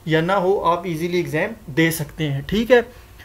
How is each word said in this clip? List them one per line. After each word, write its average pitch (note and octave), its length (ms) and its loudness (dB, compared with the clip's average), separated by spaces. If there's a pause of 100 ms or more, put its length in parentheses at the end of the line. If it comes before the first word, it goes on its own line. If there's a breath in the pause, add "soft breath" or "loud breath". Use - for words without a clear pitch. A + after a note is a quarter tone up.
या D#3+ 140 2
ना F#3 140 0
हो, F#3+ 220 2
आप F3 300 0
ईजीली F3 320 -2
एग्जाम E3 540 -4
दे D#3+ 180 2
सकते D#3 320 -6
हैं। C#3 240 -2
ठीक A3+ 240 0
है, A#3+ 140 6 (400 loud breath)